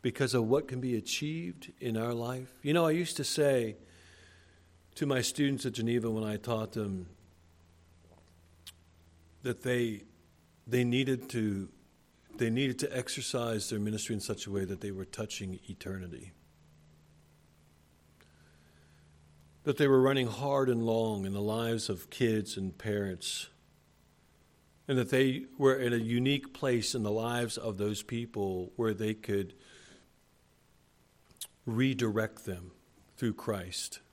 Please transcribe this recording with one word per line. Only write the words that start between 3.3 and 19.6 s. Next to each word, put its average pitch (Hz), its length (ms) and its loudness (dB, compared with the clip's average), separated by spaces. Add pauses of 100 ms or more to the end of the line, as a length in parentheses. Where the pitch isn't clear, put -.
to 151 100 0
my 131 160 2
students 139 440 0
at 117 80 -2
Geneva 113 360 0
when 110 140 -2
I 107 140 -2
taught 110 360 -4
them 98 340 -4 (2250)
that 123 200 -4
they, 117 400 0 (640)
they 123 160 4
needed 127 460 2
to, 101 400 -2 (680)
they 113 120 2
needed 127 300 0
to 139 180 -2
exercise 120 720 -4
their 107 100 -2
ministry 107 360 -2
in 98 60 -2
such - 260 -6
a 101 40 -6
way 98 140 0
that 92 160 -6
they 101 100 -6
were 95 140 -8
touching 98 540 -8 (100)
eternity. 92 640 -10 (3250)